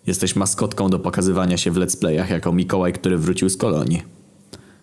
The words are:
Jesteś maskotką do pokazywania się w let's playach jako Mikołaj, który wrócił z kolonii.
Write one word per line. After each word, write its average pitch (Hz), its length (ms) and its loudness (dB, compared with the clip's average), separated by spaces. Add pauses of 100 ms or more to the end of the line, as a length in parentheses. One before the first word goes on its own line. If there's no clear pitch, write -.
Jesteś 92 280 0
maskotką 98 540 0
do 92 100 2
pokazywania 92 580 2
się - 140 0
w - 60 0
let's 90 220 0
playach 87 300 0
jako 87 240 0
Mikołaj, 90 400 0
który 90 240 0
wrócił 90 320 0
z - 80 -4
kolonii. 85 440 0 (800)